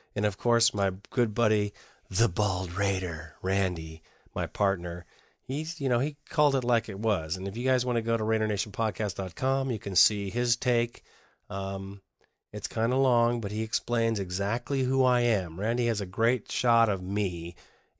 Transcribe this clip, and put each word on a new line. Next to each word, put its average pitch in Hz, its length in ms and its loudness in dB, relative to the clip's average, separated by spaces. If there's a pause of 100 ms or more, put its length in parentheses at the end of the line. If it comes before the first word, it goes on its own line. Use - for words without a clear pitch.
(140)
And 107 120 0
of 101 100 0
course, 117 380 2
my 98 180 2 (160)
good 117 260 0
buddy, 107 380 2 (380)
the 101 180 4
Bald 92 440 0
Raider, 90 680 -4
Randy, 90 640 -2 (320)
my 87 120 -2
partner, 87 600 -2 (360)
he's, 151 380 -6
you 139 80 0
know, 120 100 4
he 143 180 -2 (120)
called 147 260 2
it 127 100 0
like 120 240 0
it 98 100 -6
was. 92 380 0
And 95 120 -4
if 98 80 -6
you 123 80 -4
guys 127 200 2
wanna 120 180 0
go 117 140 0
to 110 80 0
Raider 110 220 2
Nation 104 260 -2
Podcast 110 440 -2
dot 92 180 -6
com, 135 360 0
you 110 80 -2
can - 180 -4
see 101 340 2
his 120 260 0
take. 120 460 0 (460)
Um, 98 540 -6 (500)
it's 107 160 -8
kinda 117 280 0
long, 120 440 2
but 104 120 -4
he 107 100 -2
explains 113 560 0
exactly 101 640 -2
who 131 220 2
I 123 160 4
am. 95 380 0
Randy 117 280 0
has 110 140 0
a 98 60 -4
great 113 440 0
shot 117 380 4
of 95 140 -2
me 90 520 -2 (440)